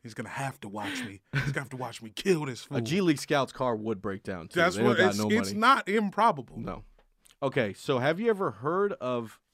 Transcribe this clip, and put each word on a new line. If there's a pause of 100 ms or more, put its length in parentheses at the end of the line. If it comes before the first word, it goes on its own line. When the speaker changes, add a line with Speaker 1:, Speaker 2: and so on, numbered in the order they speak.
Speaker 1:
He's
gonna
have
to
watch
me. (120)
He's
gonna
have
to
watch
me
kill
this
fool."
Speaker 2:
A
G
League
scout's
car
would
break
down,
too.
Speaker 1:
That's
Speaker 2:
They
don't
Speaker 1:
what,
Speaker 2:
got
Speaker 1:
it's,
Speaker 2:
no
Speaker 1:
it's
Speaker 2:
money.
Speaker 1:
not
improbable.
Speaker 2:
No. (580)
Okay,
so
have
you
ever
heard
of (140)